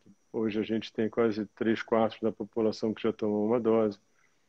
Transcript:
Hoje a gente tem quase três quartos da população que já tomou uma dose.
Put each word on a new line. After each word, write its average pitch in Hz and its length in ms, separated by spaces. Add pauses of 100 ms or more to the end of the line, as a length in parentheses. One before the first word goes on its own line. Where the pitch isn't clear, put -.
(320)
Hoje 110 280
a - 20
gente 110 300
tem 110 160
quase 110 380
três 110 360
quartos 113 380
da 110 100
população 110 640
que - 80
já 110 100
tomou 104 340
uma 120 120
dose. 110 400 (500)